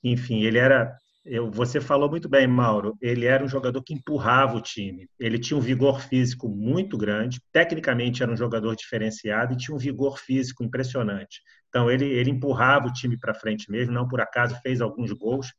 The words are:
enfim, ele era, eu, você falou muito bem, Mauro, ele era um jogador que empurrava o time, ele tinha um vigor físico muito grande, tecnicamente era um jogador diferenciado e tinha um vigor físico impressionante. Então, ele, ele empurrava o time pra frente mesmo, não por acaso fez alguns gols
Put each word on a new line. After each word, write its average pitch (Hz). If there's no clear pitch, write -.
enfim, 120
ele 113
era, 131
eu, 117
você 120
falou 143
muito 156
bem, 135
Mauro, 110
ele 120
era 135
um 139
jogador 127
que 156
empurrava 127
o 110
time, 95
ele 117
tinha 135
um 139
vigor 131
físico 127
muito 117
grande, 107
tecnicamente 131
era 117
um 113
jogador 113
diferenciado 110
e -
tinha 139
um 143
vigor 135
físico 131
impressionante. 117
Então, 120
ele, 131
ele 123
empurrava 127
o 127
time 120
pra 110
frente 107
mesmo, 120
não 123
por 123
acaso 123
fez 127
alguns 110
gols 123